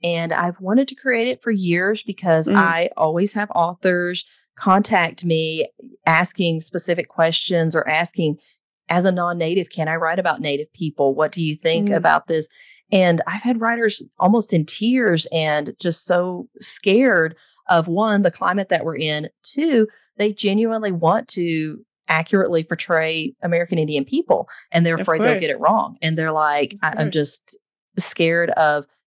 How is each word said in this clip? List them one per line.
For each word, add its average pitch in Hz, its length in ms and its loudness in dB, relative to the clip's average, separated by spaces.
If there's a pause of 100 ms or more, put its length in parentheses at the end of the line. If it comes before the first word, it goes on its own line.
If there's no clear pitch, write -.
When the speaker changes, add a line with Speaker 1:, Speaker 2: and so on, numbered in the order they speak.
Speaker 1:
and 170 280 -4
I've 175 300 -4
wanted 233 280 0
to 262 60 -16
create 240 320 -2
it 254 140 -6
for 233 100 -4
years 190 520 0
because 165 440 0
Speaker 2:
Mm. 196 80 2
Speaker 1:
I 165 400 2
always 170 380 0
have 208 200 -4
authors 175 720 -2 (320)
contact 190 680 2
me 160 420 0 (380)
asking 170 560 2
specific 170 480 -4
questions 165 680 0
or 160 120 -2
asking, 160 500 -2 (520)
"As 180 160 2
a 190 60 4
non-Native, 175 580 -2
can 156 180 -4
I 160 80 -2
write 165 240 -2
about 165 220 -2
Native 143 320 -4
people? 143 420 0
What 151 160 0
do 175 120 -6
you 151 120 -2
think 170 340 0
Speaker 2:
Mm. 196 60 0
Speaker 1:
about 160 320 2
this?" 156 200 -2 (440)
And 180 360 4
I've 190 160 -6
had 240 180 -2
writers 233 400 -2 (160)
almost 214 360 2
in 156 120 2
tears 214 680 0
and 151 480 -2
just 170 260 -4
so 180 420 -2 (120)
scared 190 760 2 (320)
of, 170 200 4
one, 202 360 2
the 175 80 2
climate 190 380 -2
that 175 160 0
we're 156 120 -4
in, 151 320 -4 (140)
two, 277 440 2 (300)
they 208 160 0
genuinely 214 580 0
want 170 380 0
to 160 540 -4 (240)
accurately 165 560 0
portray 160 800 -2
American 175 340 0
Indian 147 260 0
people, 262 460 -2 (220)
and 170 120 2
they're 165 120 2
Speaker 2:
Of 170 60 -2
Speaker 1:
afraid 170 200 0
they'll 156 180 2
get 156 160 -2
Speaker 2:
course. - 20 -6
Speaker 1:
it - 40 -16
wrong. 190 400 2
And 160 160 -2
they're 160 140 -2
like, 147 420 0
Speaker 2:
Of 202 80 -20
Speaker 1:
"I, 156 80 0
I'm 156 80 -6
Speaker 2:
course. 156 160 -2
Speaker 1:
just - 440 -6 (420)
scared 170 520 0
of 147 360 2 (200)